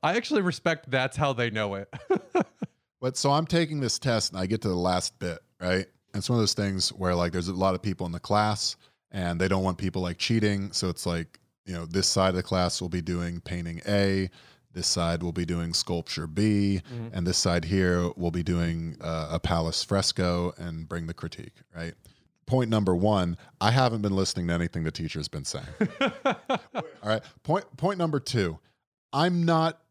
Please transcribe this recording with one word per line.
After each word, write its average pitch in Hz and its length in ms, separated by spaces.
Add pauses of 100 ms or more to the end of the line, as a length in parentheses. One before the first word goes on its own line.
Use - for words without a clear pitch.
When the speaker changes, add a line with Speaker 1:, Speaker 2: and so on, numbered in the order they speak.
Speaker 1:
I 170 160
actually 240 240
respect 156 480
that's 131 260
how 143 180
they 120 180
know 104 240
it. 98 180 (160)
<laughs> - 360 (540)
Speaker 2:
But 127 180
so 143 140
I'm 156 160
taking 156 320
this 127 180
test, 113 340
and 95 80
I 92 60
get 101 160
to 113 60
the 92 80
last 90 420
bit, 87 220 (200)
right? 92 280
And - 280
it's 98 140
one 123 80
of 113 60
those 101 100
things 98 360
where, 92 260
like, 87 160
there's 87 160
a 98 60
lot 95 200
of 90 80
people 95 240
in 85 60
the 85 80
class, 104 560 (360)
and 87 300
they 95 60
don't 95 160
want 92 160
people, 92 240
like, 87 160
cheating. 104 520
So - 160
it's 87 200
like, 85 320 (260)
you 95 80
know, 85 140
this 90 200
side 95 220
of 90 60
the 90 80
class 90 360
will 90 100
be 87 120
doing 87 400
painting 85 460
A, 98 420 (420)
this 90 160
side 85 360
will 87 80
be 87 140
doing 85 280
sculpture 82 540
B, 101 540 (120)
Speaker 1:
Mm-hmm. 117 140 (100)
Speaker 2:
and 87 80
this 90 140
side 85 260
here 90 520
will 87 120
be 85 140
doing, 82 580
uh, 82 300
a 82 80
palace 82 440
fresco 90 760
and 82 280
bring 85 200
the 85 80
critique, - 400 (200)
right? 82 200 (500)
Point 127 240
number 101 260
one, 92 400 (240)
I 107 120
haven't 120 320
been 101 120
listening 92 340
to 85 40
anything 85 300
the 80 80
teacher's 78 360
been 71 180
saying. - 200 (140)
Speaker 1:
<laughs> - 460
Speaker 2:
All - 580 (200)
right. 107 200 (180)
Point, 180 240 (120)
point 190 200
number 160 220
two, 90 400 (520)
I'm 170 320
not 165 480